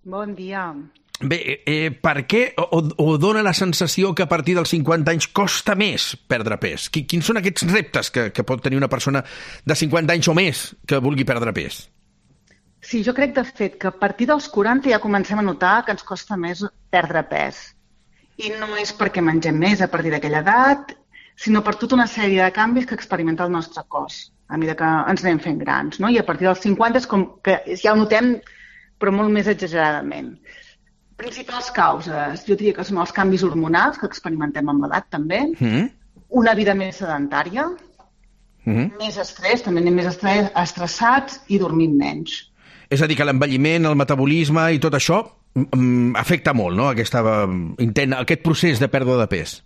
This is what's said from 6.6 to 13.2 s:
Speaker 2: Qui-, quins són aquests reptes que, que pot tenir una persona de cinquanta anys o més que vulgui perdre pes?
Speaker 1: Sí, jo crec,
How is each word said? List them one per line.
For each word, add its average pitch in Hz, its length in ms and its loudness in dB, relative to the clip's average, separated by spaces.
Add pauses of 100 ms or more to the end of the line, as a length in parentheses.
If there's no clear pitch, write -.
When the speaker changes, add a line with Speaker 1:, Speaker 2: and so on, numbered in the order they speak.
Speaker 2:
Qui-, 151 160 -4
quins 170 220 0
són 226 100 2
aquests 185 320 -2
reptes 170 400 0
que, 120 140 0 (100)
que 123 80 -2
pot 123 220 -2
tenir 135 160 0
una 135 100 0
persona 135 320 -2 (420)
de 151 140 0
cinquanta 165 380 2
anys 165 120 2
o 160 60 4
més 175 280 2 (240)
que 139 120 0
vulgui 135 260 0
perdre 117 300 -2
pes? - 300 -8 (1000)
Speaker 1:
Sí, 220 240 -4
jo 247 80 0
crec, 269 220 0